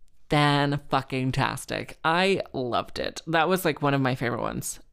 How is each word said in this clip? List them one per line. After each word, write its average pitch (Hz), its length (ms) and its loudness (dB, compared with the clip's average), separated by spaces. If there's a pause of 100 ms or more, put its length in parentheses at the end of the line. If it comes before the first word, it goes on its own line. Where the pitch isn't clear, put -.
(300)
fan-fucking-tastic. 135 1800 0
I 180 360 2 (120)
loved 117 460 -2
it. - 260 -6
That 160 240 2
was, 185 160 2
like, 151 160 0
one 139 140 4
of 139 60 2
my 131 120 2
favorite 120 280 -2
ones. 113 380 -6 (140)